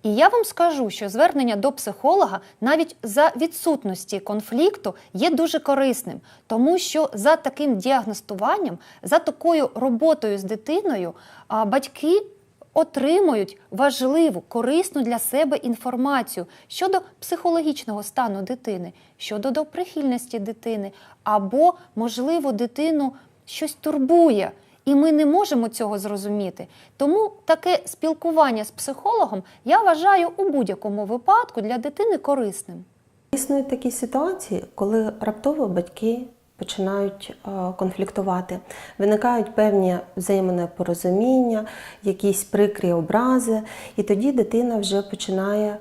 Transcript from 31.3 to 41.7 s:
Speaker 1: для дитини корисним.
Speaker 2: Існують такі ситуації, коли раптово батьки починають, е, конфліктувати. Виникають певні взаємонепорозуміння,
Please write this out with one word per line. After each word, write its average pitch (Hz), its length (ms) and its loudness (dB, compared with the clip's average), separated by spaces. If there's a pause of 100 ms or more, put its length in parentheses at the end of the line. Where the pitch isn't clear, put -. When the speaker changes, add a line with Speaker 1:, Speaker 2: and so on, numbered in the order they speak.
Speaker 1:
для 226 160 -4
дитини 294 400 -2
корисним. 196 680 -4 (480)
Speaker 2:
Існують 277 380 -2
такі 254 220 -4
ситуації, 262 720 -4 (120)
коли 214 440 0
раптово 240 480 -2
батьки 202 520 -2 (380)
починають, 196 800 -6 (100)
е, - 20 -10 (280)
конфліктувати. 185 840 -4 (380)
Виникають 214 580 0
певні 196 420 4 (200)
взаємонепорозуміння, 190 1500 0 (380)